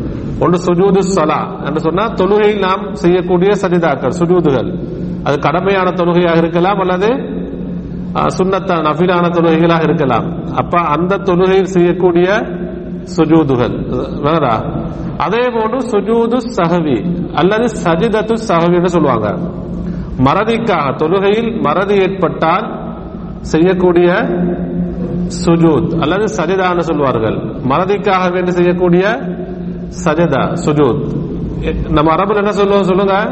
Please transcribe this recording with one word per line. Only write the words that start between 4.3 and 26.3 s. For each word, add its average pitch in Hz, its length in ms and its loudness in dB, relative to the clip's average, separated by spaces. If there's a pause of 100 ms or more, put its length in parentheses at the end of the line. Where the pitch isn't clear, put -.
அது 139 120 0
கடமையான 180 580 0
தொழுகையாக 175 420 2
இருக்கலாம் 170 420 2
அல்லது, 185 280 0 (1080)
ஆ, 151 100 0
சுன்னத்தான 175 640 0
நஃபிலான 175 420 2
தொழுகைகளாக 165 520 2
இருக்கலாம். 135 640 0
அப்ப - 320 -2
அந்த 170 380 0
தொழுகையில் 185 500 2
செய்யக்கூடிய 175 640 2 (840)
சுஜூதுகள் 147 600 2 (460)
வேறா? 143 640 0 (300)
அதே 220 320 0
போன்று 233 300 -2
சுஜூது 226 600 0 (180)
சஹவி 165 760 0
அல்லது 208 320 2 (200)
சஜிதத்து 208 500 0 (140)
சஹவி 170 260 2
என்று 175 140 2
சொல்லுவாங்க. 120 500 0 (800)
மறதிக்காக, 180 760 0
தொழுகையில் 196 640 0
மறதி 175 340 0
ஏற்பட்டால் 180 1000 0 (440)
செய்யக்கூடிய 175 720 4 (1300)
சுஜூத் 165 540 4
அல்லது 185 240 0
சஜிதான்னு 180 540 0